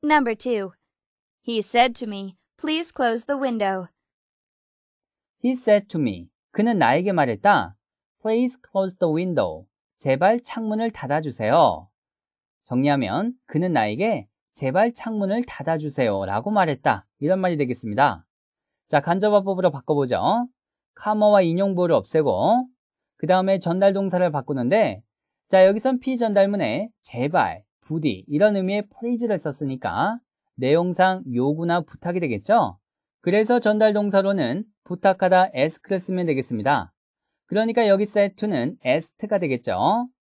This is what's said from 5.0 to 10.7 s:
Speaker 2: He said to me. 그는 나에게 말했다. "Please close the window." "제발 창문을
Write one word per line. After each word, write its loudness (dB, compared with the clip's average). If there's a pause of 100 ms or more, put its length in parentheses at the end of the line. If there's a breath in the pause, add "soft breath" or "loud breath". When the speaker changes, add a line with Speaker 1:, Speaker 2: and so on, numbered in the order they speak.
Speaker 2:
He 2
said 2
to -4
me. -4 (220)
그는 0
나에게 2
말했다. 0 (460)
"Please -2 (120)
close -2
the 0
window." -2 (320)
"제발 2
창문을 -4